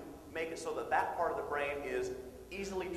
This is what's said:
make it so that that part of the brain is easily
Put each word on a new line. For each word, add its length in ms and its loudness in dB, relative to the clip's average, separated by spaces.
make 140 0
it 100 -4
so 180 -2
that 140 -2
that 280 4
part 140 6
of 60 2
the 60 0
brain 420 2
is 260 2
easily 440 -2